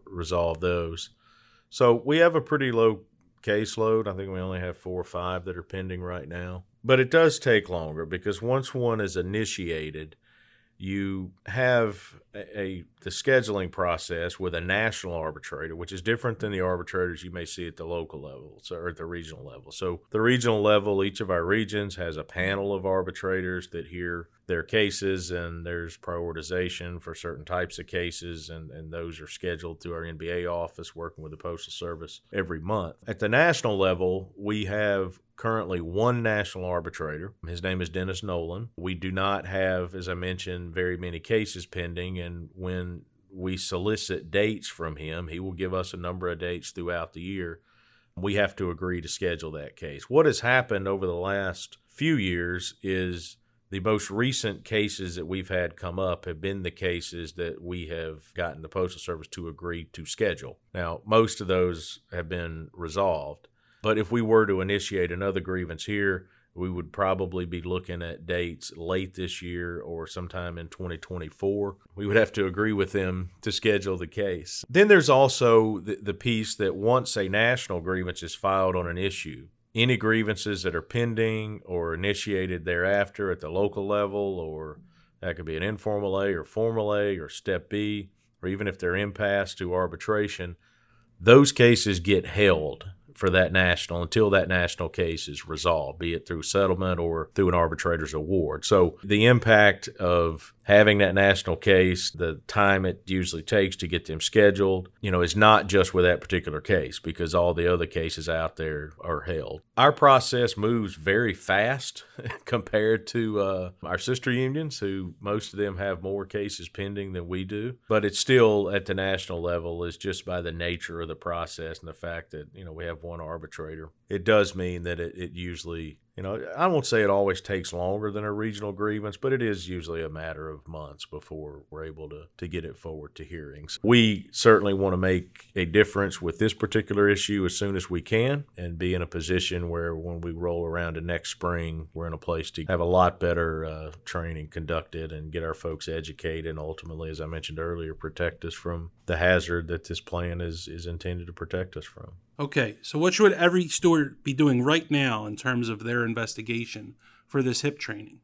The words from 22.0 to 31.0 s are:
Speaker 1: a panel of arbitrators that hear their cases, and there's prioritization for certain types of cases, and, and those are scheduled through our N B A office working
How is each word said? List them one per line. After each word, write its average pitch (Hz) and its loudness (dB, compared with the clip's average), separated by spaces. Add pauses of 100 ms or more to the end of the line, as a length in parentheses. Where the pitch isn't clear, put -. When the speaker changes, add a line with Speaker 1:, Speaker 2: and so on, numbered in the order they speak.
Speaker 1:
a 76 -8
panel 98 -2
of 95 -4
arbitrators 92 -2
that 85 -10
hear 87 -6 (200)
their 85 0
cases, 95 0
and 85 -6
there's 85 -8
prioritization 87 -6
for 82 -14
certain 76 -10
types 90 -4
of - -12
cases, 85 -8
and, 80 -14
and 80 -14
those 82 -8
are 78 -16
scheduled 85 -8
through 85 -10
our 82 -8
N 82 -10
B 82 -8
A 87 -2
office 85 -6
working 82 -12